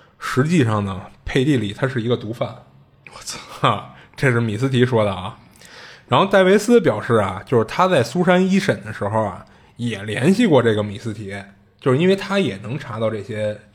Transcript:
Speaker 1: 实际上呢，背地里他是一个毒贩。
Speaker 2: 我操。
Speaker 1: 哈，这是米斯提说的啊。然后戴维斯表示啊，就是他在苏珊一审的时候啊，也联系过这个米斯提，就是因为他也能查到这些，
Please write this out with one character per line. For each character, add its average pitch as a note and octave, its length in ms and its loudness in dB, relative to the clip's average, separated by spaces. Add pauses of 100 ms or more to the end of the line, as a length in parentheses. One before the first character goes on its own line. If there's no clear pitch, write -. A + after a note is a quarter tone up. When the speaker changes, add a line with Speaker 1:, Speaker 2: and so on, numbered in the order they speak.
(180)
Speaker 1:
实 - 260 -2
际 D#3+ 200 2
上 G#2+ 200 -2
呢， F#2+ 180 -8 (220)
背 C3+ 200 0
地 C#3+ 120 2
里 G#2 160 -4
他 C3+ 140 -6
是 B2 160 -4
一 A2+ 60 -4
个 A#2+ 80 0
毒 G#2+ 160 -8
贩。 A#2+ 160 -6 (640)
Speaker 2:
我 - 80 -20
操。 - 180 -14 (220)
Speaker 1:
哈， G#2+ 340 -2 (220)
这 C#3 140 2
是 A#2 100 2
米 A2 160 -2
斯 B2+ 120 -2
提 C3 180 4
说 A#2+ 180 2
的 G2+ 100 -2
啊。 F#2 240 -12 (720)
然 B2+ 120 4
后 F#3+ 60 4
戴 G3 160 4
维 F#3+ 160 6
斯 A#3+ 220 4
表 A#2+ 200 0
示 A#2+ 140 0
啊， F#2+ 320 0
就 C3 100 2
是 A2 80 4
他 F3+ 220 0
在 F3 160 4
苏 F3+ 220 0
珊 F3+ 200 4
一 F#3+ 140 2
审 E3 260 -2
的 G#2+ 80 -10
时 G#2 160 -6
候 G#2+ 140 0
啊， - 240 -6 (300)
也 A2+ 260 -6
联 F#3 320 0
系 A#3+ 100 2
过 D3+ 160 6
这 A2+ 140 2
个 G#2 80 0
米 G#2 160 -6
斯 A2 160 -8
提， G2+ 260 -12 (380)
就 C3+ 140 0
是 B2+ 40 2
因 E3+ 120 2
为 G3 80 4
他 G3 240 -4
也 G#2 160 -2
能 A2 200 -10
查 A2 220 -12
到 A2+ 100 0
这 A2 140 -6
些， G#2+ 340 -6 (180)